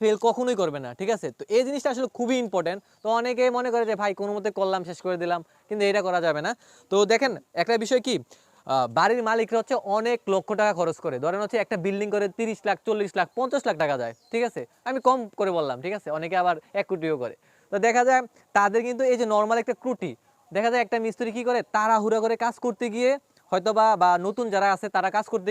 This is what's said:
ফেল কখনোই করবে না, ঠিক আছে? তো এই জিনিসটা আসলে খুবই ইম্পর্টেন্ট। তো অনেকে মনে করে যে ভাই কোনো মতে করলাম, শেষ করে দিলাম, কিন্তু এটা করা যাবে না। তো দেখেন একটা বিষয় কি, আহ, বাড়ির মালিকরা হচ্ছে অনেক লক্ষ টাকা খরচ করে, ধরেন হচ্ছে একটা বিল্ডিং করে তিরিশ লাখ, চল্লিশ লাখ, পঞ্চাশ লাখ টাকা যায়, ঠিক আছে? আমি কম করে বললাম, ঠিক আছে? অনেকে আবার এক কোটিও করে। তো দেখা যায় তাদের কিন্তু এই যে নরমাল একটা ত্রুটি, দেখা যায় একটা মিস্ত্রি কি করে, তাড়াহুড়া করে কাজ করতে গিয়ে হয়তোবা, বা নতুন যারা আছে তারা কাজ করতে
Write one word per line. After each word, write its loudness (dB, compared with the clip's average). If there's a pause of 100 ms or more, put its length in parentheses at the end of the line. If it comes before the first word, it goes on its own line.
ফেল 2 (100)
কখনোই 0
করবে -2
না, -10
ঠিক -4
আছে? -8 (100)
তো -10 (140)
এই 6
জিনিসটা -2
আসলে -4 (100)
খুবই 0
ইম্পর্টেন্ট। -2 (220)
তো -6 (120)
অনেকে 0 (120)
মনে -2
করে 2
যে 2
ভাই 0
কোনো -4
মতে -4
করলাম, 0
শেষ -12
করে 0
দিলাম, 0 (280)
কিন্তু -2
এটা 2
করা 0
যাবে 2
না। -2 (400)
তো 2 (160)
দেখেন 2 (280)
একটা 2 (100)
বিষয় 2
কি, 0
আহ, -4 (120)
বাড়ির 4
মালিকরা 0
হচ্ছে -2 (220)
অনেক 0 (160)
লক্ষ -2 (120)
টাকা 4
খরচ 0
করে, -2
ধরেন 0
হচ্ছে -2
একটা -4
বিল্ডিং -2
করে 2 (120)
তিরিশ -4 (100)
লাখ, 2 (100)
চল্লিশ -2
লাখ, 2 (120)
পঞ্চাশ -2
লাখ 0
টাকা 0
যায়, -6 (180)
ঠিক 0
আছে? -8 (260)
আমি -4 (100)
কম 2 (220)
করে 0
বললাম, -2
ঠিক -4
আছে? -12 (100)
অনেকে -4
আবার 2 (240)
এক -2
কোটিও -2
করে। -8 (360)
তো -4 (100)
দেখা 4
যায় 4 (340)
তাদের 4
কিন্তু -4 (100)
এই 2
যে 0
নরমাল 2
একটা -4
ত্রুটি, -4 (460)
দেখা 0
যায় 2
একটা -4
মিস্ত্রি -4
কি -6
করে, 2 (140)
তাড়াহুড়া 2
করে 2 (100)
কাজ -2 (120)
করতে -4 (100)
গিয়ে 2 (400)
হয়তোবা, 2 (160)
বা 6 (160)
নতুন -2
যারা 4
আছে -8 (100)
তারা 2
কাজ -2
করতে -2